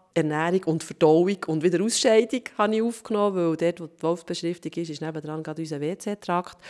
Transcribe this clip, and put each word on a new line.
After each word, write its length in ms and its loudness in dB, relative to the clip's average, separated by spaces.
Ernährung 500 0
und 180 0
Verdauung 540 4
und 160 0
wieder 200 2
Ausscheidung 580 2
habe 180 2
ich 60 0
aufgenommen, 560 -2
weil 180 2
dort, 240 -2
wo 60 -12
die 180 -12
Wolfsbeschriftung 720 -4
ist, 160 -6
ist 120 -12
nebendran 420 -8
gerade 180 -8
unser 180 -6
W-C-Trakt. 800 -4